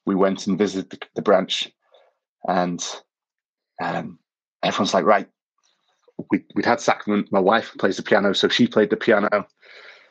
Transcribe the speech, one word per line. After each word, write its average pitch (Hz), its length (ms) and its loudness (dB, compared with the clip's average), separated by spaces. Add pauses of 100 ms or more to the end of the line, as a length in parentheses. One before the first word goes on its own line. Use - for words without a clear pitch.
we 98 100 0
went 95 320 0
and 95 100 0
visited 95 320 -2
the, - 100 -18 (160)
the - 60 -4
branch, 95 500 0 (760)
and, 90 380 -2 (960)
um, - 380 -8 (440)
everyone's - 300 -2
like, 92 120 2
"Right," 101 220 2 (1040)
we, - 120 0 (120)
we'd 80 100 -2
had 117 160 2
sacrament. 107 500 -2
My 101 80 2
wife 107 380 2
plays - 200 -2
the 117 60 -8
piano, 101 300 2
so 98 160 0
she 120 180 2
played 107 220 2
the 107 80 0
piano. 104 500 0 (640)